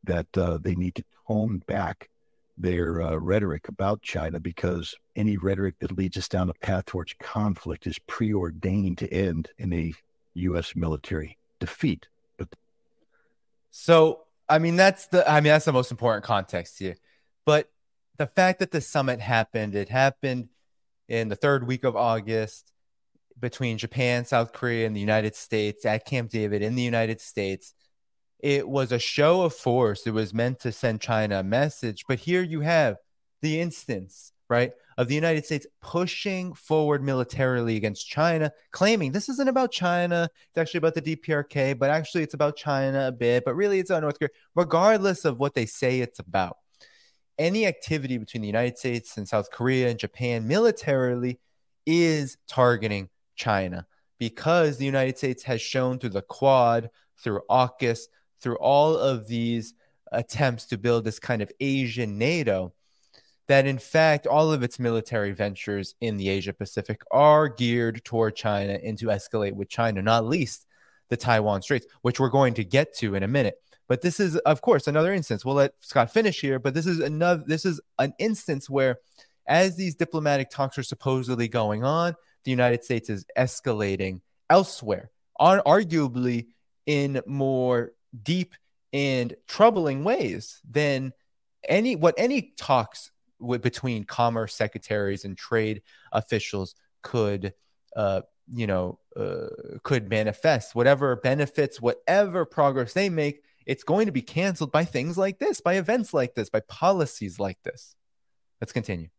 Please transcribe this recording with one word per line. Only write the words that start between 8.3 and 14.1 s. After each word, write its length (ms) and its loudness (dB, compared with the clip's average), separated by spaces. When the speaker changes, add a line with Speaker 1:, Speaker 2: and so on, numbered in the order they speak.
Speaker 1:
to 160 -8
end 460 -2
in 160 -4
a 180 -2
U 80 -2
S 180 -6
military 640 -4
defeat. 480 -4
But 100 -10
Speaker 2:
So, 520 4